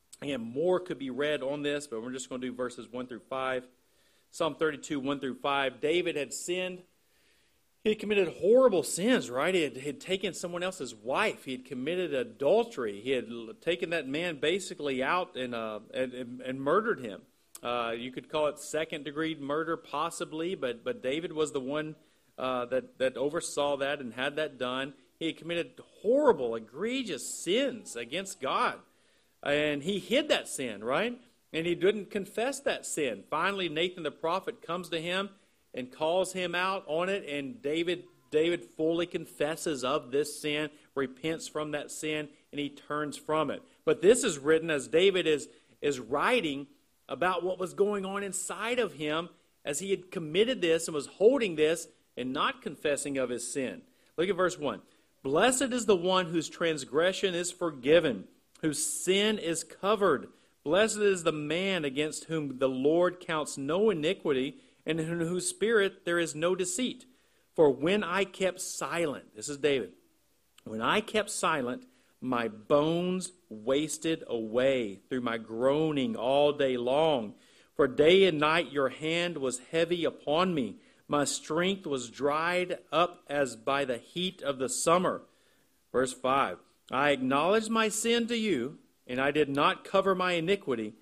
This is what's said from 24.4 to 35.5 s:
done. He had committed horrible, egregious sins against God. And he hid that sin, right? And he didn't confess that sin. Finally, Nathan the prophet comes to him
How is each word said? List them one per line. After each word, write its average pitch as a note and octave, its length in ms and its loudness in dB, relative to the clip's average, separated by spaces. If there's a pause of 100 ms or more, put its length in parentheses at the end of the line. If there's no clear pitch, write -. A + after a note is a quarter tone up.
done. C3 360 -4 (240)
He E3 80 -4
had D#3 100 -4
committed E3 360 -4 (280)
horrible, G3 540 4
egregious F#3+ 720 -6
sins A#3+ 680 -2
against C#3+ 440 -8
God. D#3 380 -2 (640)
And D3 400 0
he F#3+ 160 -2
hid C4+ 320 0
that E3+ 180 0
sin, A2 340 -6
right? F#3+ 380 -2 (320)
And D#3+ 140 -2
he F3 80 0
didn't F#3+ 360 0
confess A3+ 500 -4
that F3 260 -2
sin. A2+ 420 -4
Finally, F3+ 400 0
Nathan E3+ 360 -2
the D3 60 -2
prophet E3 520 -4
comes E3+ 260 -6
to D#3+ 100 -4
him F#3 300 -4 (480)